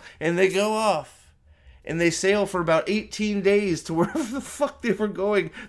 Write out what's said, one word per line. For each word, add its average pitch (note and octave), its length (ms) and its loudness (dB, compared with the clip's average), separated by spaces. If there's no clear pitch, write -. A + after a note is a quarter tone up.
And E3+ 180 0
they F#3+ 100 4
go G3+ 240 0
off. G#3 460 -2
And D#3+ 160 -4
they E3+ 100 4
sail G3 360 2
for F#3+ 140 -2
about D#3+ 280 2
eighteen G#3 540 -2
days G3 420 2
to E3+ 100 -6
<laughs> - 0 -
wherever G#3 280 0
the B3+ 180 -6
fuck - 420 -6
they A#3+ 100 0
were G#3 160 -2
going F#3+ 420 -2